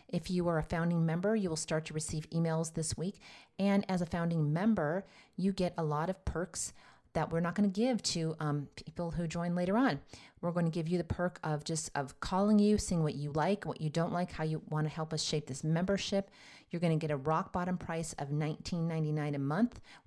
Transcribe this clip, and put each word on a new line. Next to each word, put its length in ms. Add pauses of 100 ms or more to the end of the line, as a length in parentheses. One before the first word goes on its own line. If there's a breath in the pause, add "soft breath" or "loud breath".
If 220
you 160
are 120
a 40
founding 420
member, 300
you 140
will 80
start 300
to 80
receive 360
emails 420
this 240
week. 220 (400 loud breath)
And 300
as 140
a 40
founding 460
member, 520 (320 loud breath)
you 160
get 240
a 80
lot 240
of 160
perks 480 (420 loud breath)
that 160
we're 80
not 160
gonna 140
give 340
to, 380
um, 340
people 380
who 160
join 260
later 220
on. 240 (400 loud breath)
We're 100
gonna 180
give 200
you 100
the 60
perk 400
of 180
just, 320
of 240
calling 400
you, 180
seeing 280
what 100
you 160
like, 340
what 160
you 80
don't 240
like, 200
how 100
you 260
wanna 200
help 240
us 100
shape 240
this 160
membership. 640 (420 loud breath)
You're 100
gonna 160
get 160
a 40
rock 360
bottom 260
price 360
of 180
nineteen 560
ninety-nine 480
a 20
month. 400 (280 loud breath)